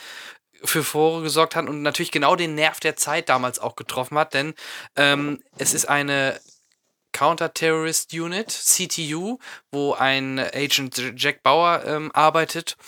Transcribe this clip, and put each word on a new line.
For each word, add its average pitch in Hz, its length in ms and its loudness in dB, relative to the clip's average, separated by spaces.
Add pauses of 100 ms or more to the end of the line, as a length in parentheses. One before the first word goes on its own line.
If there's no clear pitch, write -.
(640)
für 160 200 0
Furore 160 400 2
gesorgt 156 320 2
hat 156 120 -2
und 147 140 -6
natürlich 151 300 -2
genau 156 240 4
den 165 200 -2
Nerv 156 240 2
der 156 160 0
Zeit 160 340 -4
damals 127 300 0
auch 117 160 -6
getroffen - 420 -6
hat, 156 160 0
denn, 143 200 -2 (420)
ähm, 143 480 2 (140)
es - 160 0
ist - 160 -2
eine 143 500 0 (720)
Counter-Terrorist 160 1000 0
Unit, 170 400 -6
C - 360 0
T 151 280 -4
U, 214 240 -4 (320)
wo 143 220 2
ein 135 440 0
Agent 135 600 -2
J-, 123 180 -4
Jack 139 280 -2
Bauer, 165 420 4
ähm, 151 280 -4
arbeitet, 156 640 2 (120)